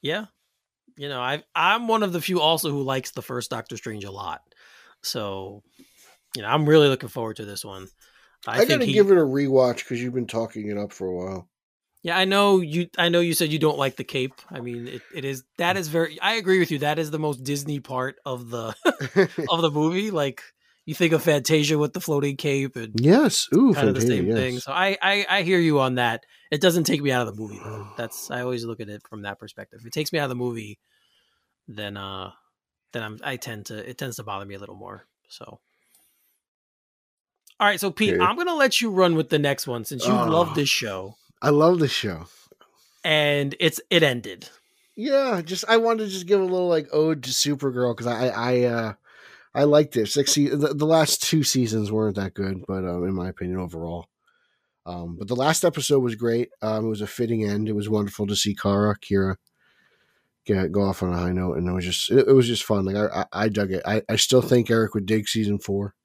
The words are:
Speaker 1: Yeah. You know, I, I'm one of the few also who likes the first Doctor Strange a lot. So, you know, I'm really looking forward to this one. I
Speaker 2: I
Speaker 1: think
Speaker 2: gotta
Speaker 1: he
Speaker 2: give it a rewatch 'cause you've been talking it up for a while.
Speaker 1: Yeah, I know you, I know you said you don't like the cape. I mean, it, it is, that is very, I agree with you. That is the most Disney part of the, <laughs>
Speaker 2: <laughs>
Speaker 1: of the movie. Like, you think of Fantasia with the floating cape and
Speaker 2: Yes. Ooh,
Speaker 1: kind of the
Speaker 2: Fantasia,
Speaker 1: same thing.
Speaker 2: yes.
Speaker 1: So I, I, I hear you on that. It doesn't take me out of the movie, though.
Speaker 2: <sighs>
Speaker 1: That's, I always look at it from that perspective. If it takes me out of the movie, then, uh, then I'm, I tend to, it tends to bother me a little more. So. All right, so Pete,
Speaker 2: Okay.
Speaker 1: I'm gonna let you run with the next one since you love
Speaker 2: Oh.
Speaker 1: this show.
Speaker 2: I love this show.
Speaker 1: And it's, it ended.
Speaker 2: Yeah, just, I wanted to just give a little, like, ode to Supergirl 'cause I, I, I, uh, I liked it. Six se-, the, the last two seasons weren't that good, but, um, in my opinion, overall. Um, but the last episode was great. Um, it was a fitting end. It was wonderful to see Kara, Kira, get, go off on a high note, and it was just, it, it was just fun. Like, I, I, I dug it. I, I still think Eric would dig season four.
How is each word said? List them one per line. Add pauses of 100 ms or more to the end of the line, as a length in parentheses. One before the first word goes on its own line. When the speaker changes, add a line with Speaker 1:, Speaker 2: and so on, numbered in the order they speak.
Speaker 1:
Yeah. (720)
You
know,
I, (120)
I'm
one
of
the
few
also
who
likes
the
first
Doctor
Strange
a
lot. (640)
So, (720)
you
know,
I'm
really
looking
forward
to
this
one. (600)
I
Speaker 2:
I
Speaker 1:
think
Speaker 2:
gotta
Speaker 1:
he
Speaker 2:
give
it
a
rewatch
'cause
you've
been
talking
it
up
for
a
while. (540)
Speaker 1:
Yeah,
I
know
you, (100)
I
know
you
said
you
don't
like
the
cape. (180)
I
mean,
it, (120)
it
is, (140)
that
is
very,
I
agree
with
you.
That
is
the
most
Disney
part (100)
of
the, (120)
<laughs>
Speaker 2:
<laughs>
Speaker 1:
of
the
movie.
Like, (440)
you
think
of
Fantasia
with
the
floating
cape
and
Speaker 2:
Yes.
Ooh,
Speaker 1:
kind
of
the
Speaker 2:
Fantasia,
Speaker 1:
same
thing.
Speaker 2:
yes.
Speaker 1:
So
I,
I,
I
hear
you
on
that. (280)
It
doesn't
take
me
out
of
the
movie,
though.
Speaker 2:
<sighs>
Speaker 1:
That's,
I
always
look
at
it
from
that
perspective.
If
it
takes
me
out
of
the
movie, (880)
then,
uh, (600)
then
I'm,
I
tend
to,
it
tends
to
bother
me
a
little
more. (240)
So. (2000)
All
right,
so
Pete,
Speaker 2:
Okay.
Speaker 1:
I'm
gonna
let
you
run
with
the
next
one
since
you
love
Speaker 2:
Oh.
Speaker 1:
this
show. (260)
Speaker 2:
I
love
this
show. (800)
Speaker 1:
And
it's,
it
ended. (460)
Speaker 2:
Yeah,
just,
I
wanted
to
just
give
a
little,
like,
ode
to
Supergirl
'cause
I,
I,
I,
uh, (600)
I
liked
it.
Six
se-,
the,
the
last
two
seasons
weren't
that
good,
but,
um,
in
my
opinion,
overall. (800)
Um,
but
the
last
episode
was
great. (120)
Um,
it
was
a
fitting
end.
It
was
wonderful
to
see
Kara,
Kira, (1120)
get,
go
off
on
a
high
note,
and
it
was
just,
it,
it
was
just
fun.
Like,
I,
I,
I
dug
it.
I,
I
still
think
Eric
would
dig
season
four.